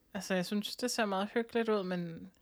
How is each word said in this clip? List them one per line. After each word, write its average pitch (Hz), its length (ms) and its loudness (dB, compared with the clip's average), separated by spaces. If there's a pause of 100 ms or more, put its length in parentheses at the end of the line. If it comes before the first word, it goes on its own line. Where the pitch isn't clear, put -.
(140)
Altså, 196 200 0
jeg 180 120 2
synes, 208 300 -2
det 247 140 0
ser 233 160 2
meget 196 280 0
hyggeligt 233 340 0
ud, 214 140 4
men 180 180 0 (420)